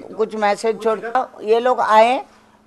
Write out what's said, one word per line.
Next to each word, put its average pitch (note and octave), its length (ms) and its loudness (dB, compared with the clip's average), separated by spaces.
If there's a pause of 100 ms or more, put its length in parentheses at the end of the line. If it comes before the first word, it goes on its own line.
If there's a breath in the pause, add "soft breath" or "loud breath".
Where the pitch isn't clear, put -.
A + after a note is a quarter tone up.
(140)
कुछ G#3+ 200 -4
message G#3 480 -2
छोड़ता। A3+ 500 -2 (100)
ये A3 180 2
लोग B3 200 2
आए, A#3 440 4 (420 soft breath)